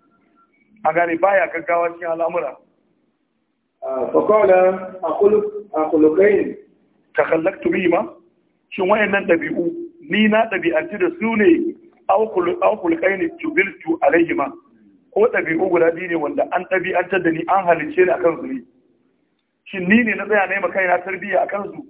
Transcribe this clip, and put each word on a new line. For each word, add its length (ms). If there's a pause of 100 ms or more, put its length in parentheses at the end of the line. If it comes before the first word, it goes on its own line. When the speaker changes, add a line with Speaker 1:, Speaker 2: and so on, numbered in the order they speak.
(840)
Speaker 1:
A 80
gane, 260
baya 300
gaggawa 460
cikin 160
al'amura. 460 (1300)
Speaker 2:
Ah, 300
fa 140
qala, 760
"Akhluq-, 720
akhluqain." 840 (580)
Speaker 1:
"Takhallaqtu 560
bihima?" 440 (560)
Shin 200
wayannan 360
ɗabi'u, 440 (400)
ni 180
na 220
ɗabi'antu 480
da 200
su 180
ne, 380 (340)
aw 180
khulu-, 360
aw 140
khuluqain 520 (100)
jubiltu 640
alayhima? 500 (600)
Ko 140
ɗabi'u 440
guda 200
biyu 180
ne 60
wanda 280 (100)
an 180
ɗabi'antar 520
da 80
ni, 180
an 180
halicce 380
ni 60
akan 300
su 60
ne? 160 (1000)
Shin 240
ni 160
ne 100
na 120
tsaya 200
na 80
yi 60
ma 80
kaina 360
tarbiyya 380
a 40
kansu? 440